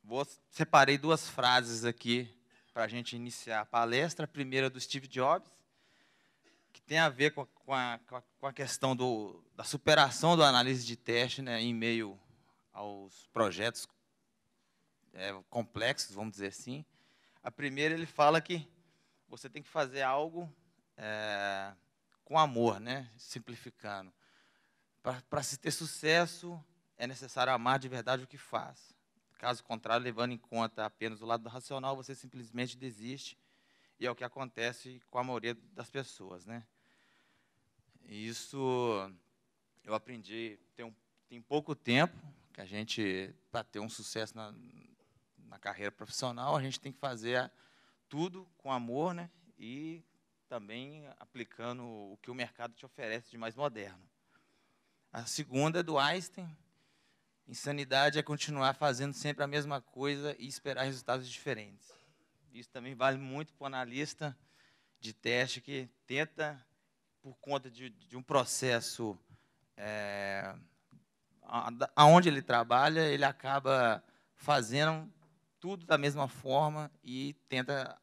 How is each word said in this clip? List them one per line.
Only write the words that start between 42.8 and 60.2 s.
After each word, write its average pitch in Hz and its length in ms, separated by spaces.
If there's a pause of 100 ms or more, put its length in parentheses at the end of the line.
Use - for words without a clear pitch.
pra 113 100
ter - 180
um 110 100
sucesso 110 480
na, 107 180 (920)
na 101 100
carreira 101 320
profissional, 123 640
a 143 80
gente 135 160
tem 135 140
que - 40
fazer 120 380
a, 127 160 (560)
tudo 180 400 (100)
com 135 140
amor, 127 420
né? 170 160 (300)
E 151 420 (460)
também 127 580 (140)
aplicando 120 640
o 107 380
que 123 100
o 123 40
mercado 117 380
te - 120
oferece 117 440
de 117 80
mais 113 160
moderno. 107 480 (1080)
A 117 140
segunda 151 560
é - 20
do 156 160
Einstein. 170 500 (960)
Insanidade 143 720
é 143 60
continuar 139 500
fazendo 139 400
sempre 147 300
a 143 40
mesma 143 320
coisa 143 600